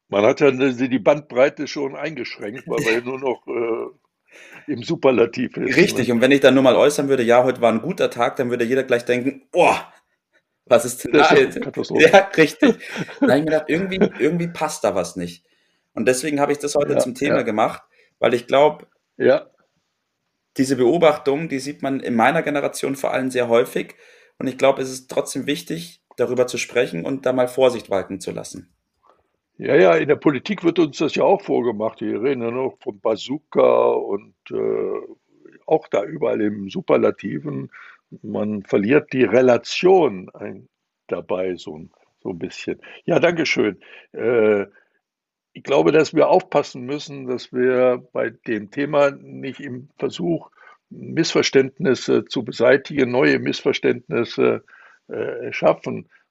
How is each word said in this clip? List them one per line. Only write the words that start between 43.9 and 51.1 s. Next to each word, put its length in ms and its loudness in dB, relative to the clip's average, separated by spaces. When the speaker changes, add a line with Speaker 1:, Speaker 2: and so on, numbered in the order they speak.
Speaker 1:
Äh, 520 2
ich 120 -20
glaube, 280 2
dass 220 2
wir 140 4
aufpassen 580 -2
müssen, 400 -12
dass 260 -8
wir 500 0
bei 180 -4
dem 400 -8
Thema 400 0
nicht 500 -14
im 380 -14
Versuch, 500 -6
Missverständnisse 1400 0